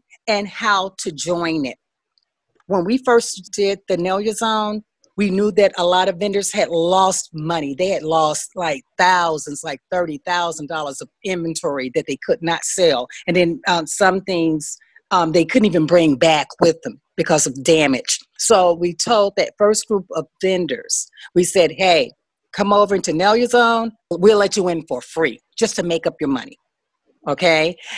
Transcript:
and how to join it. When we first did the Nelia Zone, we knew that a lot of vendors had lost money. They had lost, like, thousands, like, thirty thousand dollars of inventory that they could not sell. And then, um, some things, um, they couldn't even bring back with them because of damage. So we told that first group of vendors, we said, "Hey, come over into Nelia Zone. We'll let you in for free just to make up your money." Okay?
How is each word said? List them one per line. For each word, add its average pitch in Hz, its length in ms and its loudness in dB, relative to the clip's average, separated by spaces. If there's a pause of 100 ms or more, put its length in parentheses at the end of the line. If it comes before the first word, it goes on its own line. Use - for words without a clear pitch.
(280)
and 208 200 -2
how 196 520 -2
to 190 120 -8
join 160 540 -4
it. 123 120 -10 (920)
When 180 180 0
we 247 140 0
first 233 520 0
did 196 280 -2 (100)
the 185 80 0
Nelia 190 360 -2
Zone, 214 500 -4 (340)
we 202 120 0
knew 202 220 0
that 190 260 4
a 180 80 0
lot 180 220 2
of 185 100 -2
vendors 202 360 -4
had 202 160 0
lost 190 640 2
money. 156 420 -4
They 185 140 -2
had 165 120 -4
lost, 156 540 0
like, 156 280 -4 (140)
thousands, 170 640 0
like, 147 180 -10 (100)
thirty 170 280 -4
thousand 170 480 -4
dollars 151 340 -8
of 143 80 -16 (160)
inventory 160 680 -6
that 156 120 -2
they 135 180 -6
could - 160 -2
not 165 220 -4
sell. 143 440 0 (200)
And 175 80 0
then, 170 320 0
um, 170 200 0
some 190 340 2
things, 165 560 -2 (340)
um, 170 220 2
they 165 100 4
couldn't 214 220 2
even 165 200 2
bring 160 300 4
back 151 320 2 (140)
with 165 220 2
them - 180 -12 (160)
because 156 280 2
of 135 160 -6
damage. 143 580 2 (180)
So 185 360 4
we 170 220 -4
told 208 400 2
that - 220 -2
first 214 300 2
group 196 240 -2
of 160 160 -6 (140)
vendors, 180 680 -2 (260)
we 180 80 6
said, 170 300 2
"Hey, 170 400 2 (400)
come 202 180 -2
over 202 240 4
into 180 160 -2
Nelia 214 380 2
Zone. 233 420 2 (180)
We'll 202 280 4
let 202 180 0
you 185 140 0
in 165 180 -4
for 123 140 -8
free 151 400 -4 (160)
just 220 180 -2
to - 80 -4
make 170 240 -2
up - 140 -4
your 143 80 -2
money." 120 280 -6 (680)
Okay? 160 480 2 (220)